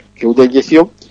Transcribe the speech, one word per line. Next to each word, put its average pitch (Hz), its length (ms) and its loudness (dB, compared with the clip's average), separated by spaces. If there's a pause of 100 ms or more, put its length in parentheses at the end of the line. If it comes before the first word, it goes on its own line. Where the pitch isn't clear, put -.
(140)
que - 120 -10
es 117 100 -2
una 131 80 2
inyección, 135 460 0 (200)